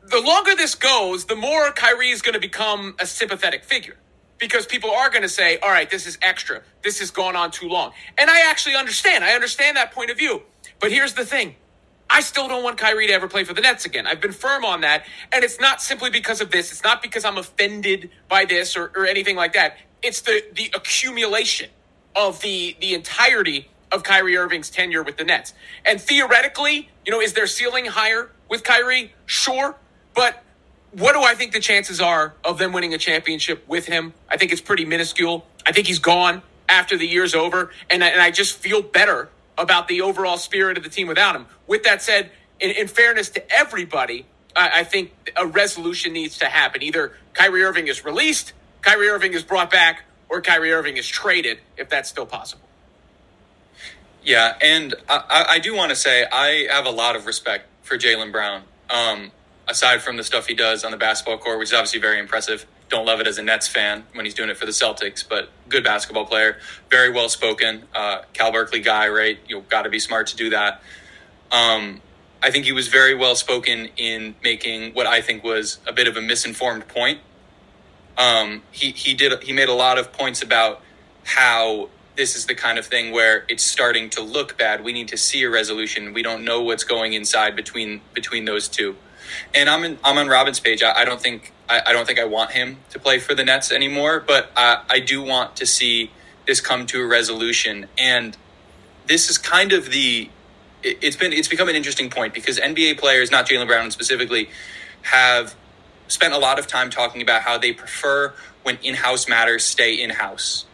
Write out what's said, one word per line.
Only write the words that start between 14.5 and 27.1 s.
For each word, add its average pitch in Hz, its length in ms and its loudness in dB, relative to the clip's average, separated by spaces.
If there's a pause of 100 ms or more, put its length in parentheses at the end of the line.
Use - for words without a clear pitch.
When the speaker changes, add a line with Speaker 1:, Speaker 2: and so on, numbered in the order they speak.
Speaker 1:
on 175 160 -2
that. 151 240 0 (260)
And 254 120 2
it's 240 160 -4
not 269 200 4
simply 254 300 -4
because 220 320 -2
of 202 80 -4
this. 170 220 0
It's - 120 -10
not 233 200 2
because 226 200 -6
I'm 202 140 -2
offended 196 720 -2 (200)
by 196 160 4
this 180 300 -2
or, 175 200 -6
or 190 100 0
anything 196 300 0
like 170 180 -2
that. 165 240 0 (240)
It's - 200 -4
the, 214 220 0 (100)
the 220 200 -8
accumulation 233 960 -2 (460)
of 196 260 0
the, 180 400 -4
the 185 140 -2
entirety 175 760 0 (220)
of 185 120 -2
Kyrie 190 340 4
Irving's 175 340 -2
tenure 175 320 -2
with 147 140 -10
the 165 60 -6
Nets. 165 300 -2 (320)
And 202 160 2
theoretically, 277 880 2 (160)
you 202 60 -4